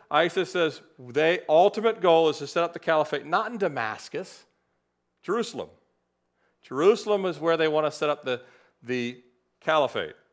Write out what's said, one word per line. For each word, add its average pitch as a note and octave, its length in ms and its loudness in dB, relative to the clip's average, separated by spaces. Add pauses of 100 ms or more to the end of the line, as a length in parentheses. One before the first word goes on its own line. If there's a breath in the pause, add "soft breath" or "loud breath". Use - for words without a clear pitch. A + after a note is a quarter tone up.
(100)
isis E3+ 400 0
says E3 300 -2 (180)
they, D3 500 0
ultimate G3+ 520 4
goal E3 280 6
is C#3+ 100 -2
to C#3 100 -10
set E3+ 160 -2
up E3+ 80 -6
the - 80 -14
caliphate, D3+ 460 0
not G#3 260 -2
in A#3 60 -10
Damascus, C#3+ 880 -6 (760)
Jerusalem. F3 460 -4 (960)
Jerusalem G3+ 640 2
is D#3+ 120 -4
where E3 180 2
they D#3+ 120 2
want D3+ 180 2
to C#3+ 60 -2
set D3+ 160 -2
up D3 160 -4
the, B2+ 160 -4 (420 soft breath)
the B2 400 -6 (380)
caliphate. B2+ 560 -2 (160)